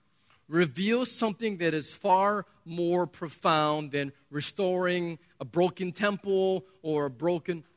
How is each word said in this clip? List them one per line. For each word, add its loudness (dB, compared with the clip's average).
reveals 0
something -2
that 0
is -4
far 2
more 0
profound 0
than -2
restoring -2
a -8
broken 0
temple 0
or 0
a -4
broken -4